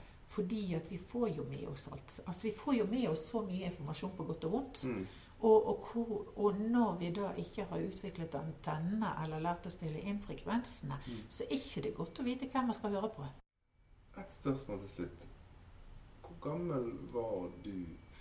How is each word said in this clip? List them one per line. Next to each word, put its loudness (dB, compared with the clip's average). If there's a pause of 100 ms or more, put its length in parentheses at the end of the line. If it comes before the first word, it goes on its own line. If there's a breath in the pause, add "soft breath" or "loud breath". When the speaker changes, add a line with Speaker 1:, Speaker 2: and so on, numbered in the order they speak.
(280 loud breath)
Speaker 1:
Fordi 0
at -2
vi -6
får 0
jo -4
med -6
oss -4
alt. -8
Altså, -2
vi 2
får 2
jo 6
med 4
oss 2
så 2
mye 0
informasjon -2
på -2
godt -2
og 4
vondt. 2
Speaker 2:
Mm. 0 (320 loud breath)
Speaker 1:
Og, 12
og 2
hvor, 0 (100)
og 6
når 6
vi 0
da 0
ikke -4
har -2
utviklet -4
antennene 0 (100)
eller -2
lært 0
å -4
stille -4
inn -2
frekvensene, -2 (100)
Speaker 2:
Mm. -6
Speaker 1:
så -2
er -4
ikke -2
det 0
godt -4
å 0
vite 0
hvem 2
man 4
skal 0
høre 2
på. -8 (960)
Speaker 2:
Et -10
spørsmål -2
til -10
slutt. -8 (960)
Hvor -14
gammel 0 (220)
var -2 (140)
du -4 (360)